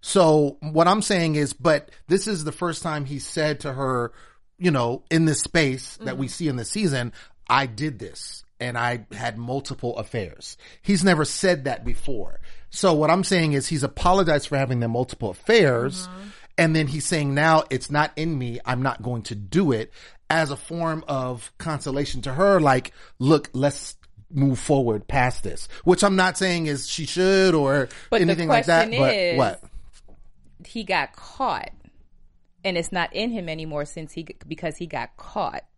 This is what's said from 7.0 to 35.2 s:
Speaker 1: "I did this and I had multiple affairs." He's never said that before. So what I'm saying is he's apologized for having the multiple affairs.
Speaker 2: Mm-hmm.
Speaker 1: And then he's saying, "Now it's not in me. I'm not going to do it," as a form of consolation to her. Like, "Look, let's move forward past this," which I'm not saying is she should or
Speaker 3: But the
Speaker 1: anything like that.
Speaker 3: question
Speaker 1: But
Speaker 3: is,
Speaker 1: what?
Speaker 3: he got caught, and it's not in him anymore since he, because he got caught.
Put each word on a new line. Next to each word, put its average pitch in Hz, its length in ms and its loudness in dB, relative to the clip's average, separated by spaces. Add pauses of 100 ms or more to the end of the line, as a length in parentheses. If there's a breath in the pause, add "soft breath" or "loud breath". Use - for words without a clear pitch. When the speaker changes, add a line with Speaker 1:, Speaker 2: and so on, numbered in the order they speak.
Speaker 1:
"I 139 160 4
did 120 320 -6
this - 460 -14 (160)
and 120 180 -6
I 120 360 -4
had 110 240 -6
multiple 120 600 -6
affairs." 104 600 -10 (240 loud breath)
He's 196 220 2
never 175 220 4
said 175 380 0
that 127 220 -6
before. 113 540 0 (300 soft breath)
So 185 240 2
what 156 160 4
I'm 180 140 4
saying 165 300 2
is 139 140 0
he's 143 160 -2
apologized 170 680 2
for 147 80 -2
having 131 240 0
the 117 80 -2
multiple 120 420 -4
affairs. 139 760 2
Speaker 2:
Mm-hmm. 190 200 -16 (300 loud breath)
Speaker 1:
And 160 180 4
then 151 120 2
he's 139 180 -4
saying, 147 280 0
"Now 156 360 4
it's 131 200 -4
not 147 280 2
in 160 200 -2
me. 120 280 -6
I'm 123 160 -2
not 135 200 -2
going 120 220 -6
to 110 120 -8
do 135 360 0
it," 113 220 -2 (360 loud breath)
as 156 220 2
a 135 60 -6
form 165 500 -6
of 127 500 -6
consolation 143 680 -4
to 135 100 -6
her. 190 260 6
Like, 131 320 2 (260 soft breath)
"Look, 147 360 4
let's 139 420 -2 (340)
move 139 300 2
forward 117 480 0
past 127 340 0
this," - 280 -6 (160 loud breath)
which 175 180 6
I'm 196 140 4
not 185 200 2
saying 175 300 0
is 143 220 -4
she 160 160 -6
should 190 500 4
or 139 320 2 (220 loud breath)
Speaker 3:
But 226 80 2
the 196 60 4
Speaker 1:
anything 170 260 2
like 233 160 4
that. 170 240 4
Speaker 3:
question - 120 -4
Speaker 1:
But - 140 4
Speaker 3:
is, 175 220 0
Speaker 1:
what? 107 240 0 (1040)
Speaker 3:
he 226 180 -8
got 175 320 -2
caught, - 540 -6 (920)
and 185 140 -2
it's 170 140 -4
not 175 220 -4
in 226 180 -4
him 196 180 -6
anymore 156 360 -6
since 156 260 -14
he, 160 160 -12 (200)
because 160 300 -8
he 170 100 -10
got 127 300 -10
caught. - 460 -8 (140)